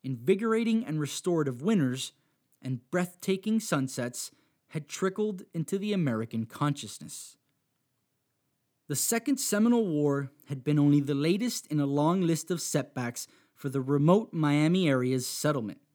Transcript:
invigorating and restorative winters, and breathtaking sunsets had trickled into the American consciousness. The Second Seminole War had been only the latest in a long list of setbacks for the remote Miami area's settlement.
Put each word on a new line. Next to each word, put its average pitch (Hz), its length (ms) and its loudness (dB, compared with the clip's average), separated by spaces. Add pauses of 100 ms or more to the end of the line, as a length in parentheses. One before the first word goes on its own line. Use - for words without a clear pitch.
invigorating 220 800 0
and 151 160 -4
restorative 143 640 -2
winters, 143 500 0 (480)
and 131 300 -8
breathtaking 190 720 -2
sunsets 135 680 -4 (420)
had 151 160 -8
trickled 190 560 -4 (100)
into 170 240 -4
the 208 160 -2
American 113 500 -2
consciousness. - 920 -6 (1500)
The 147 80 -4
Second 233 400 0
Seminole 226 500 2
War 147 460 0 (160)
had 135 160 -6
been 147 140 4
only 147 220 8
the 143 140 -2
latest 185 520 0
in 151 120 -2
a 143 80 2
long 151 360 2
list 165 280 0
of 175 100 -2
setbacks - 680 -4 (260)
for - 140 -8
the 135 140 -2
remote 147 500 4
Miami 156 560 2
area's 127 380 0
settlement. 131 560 -4 (120)